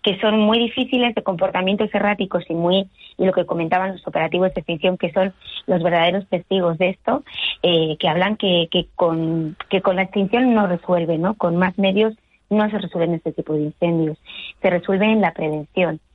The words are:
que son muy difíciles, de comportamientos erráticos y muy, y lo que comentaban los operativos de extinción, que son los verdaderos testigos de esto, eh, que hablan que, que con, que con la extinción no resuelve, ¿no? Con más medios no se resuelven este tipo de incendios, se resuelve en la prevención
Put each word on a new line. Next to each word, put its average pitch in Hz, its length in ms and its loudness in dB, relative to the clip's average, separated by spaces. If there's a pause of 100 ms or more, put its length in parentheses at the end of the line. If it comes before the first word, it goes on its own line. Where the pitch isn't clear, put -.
que 196 160 0
son 214 220 2
muy 214 180 4
difíciles, 240 560 0
de - 80 -4
comportamientos 190 720 -2
erráticos 202 540 0
y 165 60 -4
muy, 180 340 2 (300)
y - 60 0
lo 185 80 4
que 175 120 0
comentaban 180 480 -2
los 180 140 -14
operativos 175 460 0
de 170 100 -6
extinción, 180 340 -2
que 175 160 -4
son 190 200 0 (340)
los 180 160 2
verdaderos 175 460 2
testigos 175 500 0
de 190 100 2
esto, - 340 -2 (400)
eh, 160 380 2
que 180 80 0
hablan 185 280 0
que, 175 320 0
que 180 180 -2 (100)
con, 165 600 0 (140)
que 190 100 0
con 190 140 0
la 190 80 0
extinción 220 520 2
no 208 120 4
resuelve, 170 520 0
¿no? 190 160 0
Con 170 220 0
más 185 220 0
medios 208 360 2 (360)
no 214 180 2
se 214 100 -4
resuelven 170 360 -2
este 160 180 -4
tipo 156 200 -6
de 151 100 0
incendios, 160 560 0 (420)
se 185 100 2
resuelve 190 360 0
en 220 140 4
la 170 120 2
prevención 156 680 -2 (140)